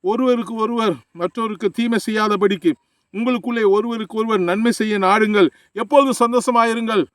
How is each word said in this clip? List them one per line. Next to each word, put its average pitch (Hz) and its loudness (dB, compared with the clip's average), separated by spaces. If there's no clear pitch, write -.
ஒருவருக்கு 240 0
ஒருவர் 220 -2
மற்றவருக்கு 196 -4
தீமை 233 -2
செய்யாதபடிக்கு 208 0
உங்களுக்குள்ளே 233 -2
ஒருவருக்கு 220 -2
ஒருவர் 220 0
நன்மை 208 0
செய்ய 214 -2
நாடுங்கள். 202 2
எப்பொழுதும் 262 2
சந்தோஷமாயிருங்கள். 233 0